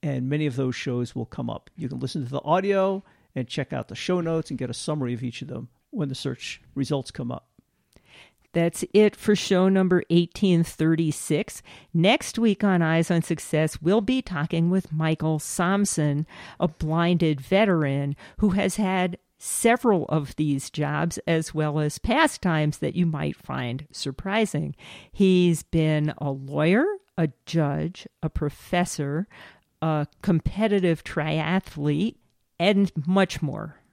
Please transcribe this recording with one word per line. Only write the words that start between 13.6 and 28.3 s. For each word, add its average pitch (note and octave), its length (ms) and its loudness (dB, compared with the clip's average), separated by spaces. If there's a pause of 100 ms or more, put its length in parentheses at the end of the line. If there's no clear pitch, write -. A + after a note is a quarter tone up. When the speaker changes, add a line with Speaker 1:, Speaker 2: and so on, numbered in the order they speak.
Speaker 2:
we'll F#3+ 180 2
be B3+ 220 0
talking E3 480 0
with F#3 200 0
Michael D#3 480 0
Somson, E3 840 0 (340)
a F3 80 0
blinded D#3+ 760 0
veteran D3 760 2 (220)
who G#3 120 2
has F#3 260 0
had F#3 420 0 (240)
several A#3 680 2
of D3 260 -2
these D3 320 -2
jobs D3+ 480 -2 (100)
as D#3+ 280 -2
well D3+ 240 -2
as D3+ 180 -2
pastimes F#3 800 0
that - 180 -4
you F3 120 2
might D3+ 280 -2
find B2+ 560 -8
surprising. D#3+ 840 -4 (340)
He's F3+ 520 4
been D#3 560 0
a C#3+ 120 -4
lawyer, D3 540 2 (320)
a D#3+ 140 0 (160)
judge, D#3 600 -2 (160)
a D#3+ 60 -2
professor, D#3 960 -4 (540)